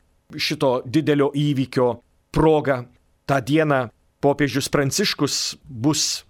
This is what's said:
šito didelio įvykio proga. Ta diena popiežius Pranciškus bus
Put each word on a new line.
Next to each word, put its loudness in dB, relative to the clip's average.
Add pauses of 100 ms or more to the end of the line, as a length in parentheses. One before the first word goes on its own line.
(360)
šito 0
didelio 2
įvykio 0 (380)
proga. 2 (420)
Ta 0
diena 0 (360)
popiežius 0
Pranciškus -2
bus -2